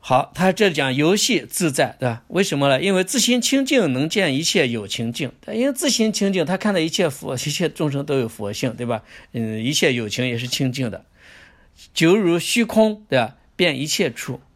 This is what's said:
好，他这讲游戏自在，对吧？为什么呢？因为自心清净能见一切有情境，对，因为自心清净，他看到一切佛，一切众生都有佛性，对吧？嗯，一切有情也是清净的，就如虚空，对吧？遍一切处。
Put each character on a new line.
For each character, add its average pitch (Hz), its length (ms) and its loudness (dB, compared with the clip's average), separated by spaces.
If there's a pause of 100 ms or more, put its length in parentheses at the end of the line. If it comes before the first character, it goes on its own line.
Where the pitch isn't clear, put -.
好， 131 300 2
他 185 160 4
这 202 180 2
讲 139 240 -2
游 151 220 2
戏 185 300 0
自 160 260 -2
在， 131 260 0
对 127 120 -2
吧？ 117 180 -8
为 190 160 0
什 160 160 -2
么 139 80 2
呢？ 135 140 2
因 196 120 0
为 185 120 2
自 226 160 -2
心 240 200 2
清 269 240 2
净 220 280 2
能 139 160 -2
见 165 260 0
一 151 80 -2
切 156 240 2
有 117 180 -4
情 117 280 -6
境， 127 260 -6
对， - 160 -10
因 240 100 0
为 285 60 2
自 269 180 -2
心 220 220 2
清 196 220 0
净， 170 120 0
他 185 120 -2
看 208 160 0
到 185 80 2
一 160 80 0
切 165 200 0
佛， 135 260 -8
一 - 20 -6
切 151 320 -2
众 151 200 -2
生 139 160 -4
都 143 140 0
有 117 80 0
佛 104 240 -8
性， 117 240 -4
对 120 100 -6
吧？ 117 160 -2 (300)
嗯， 110 320 -4
一 127 80 -2
切 151 220 2
有 117 160 -2
情 127 180 -2
也 120 100 -2
是 120 80 -6
清 127 280 -2
净 127 180 -4
的， - 140 -12 (880)
就 170 240 6
如 175 200 2
虚 220 280 0
空， 220 420 2
对 135 100 2
吧？ 113 200 0 (180)
遍 156 240 0
一 147 80 -4
切 156 240 0
处。 - 300 -10 (140)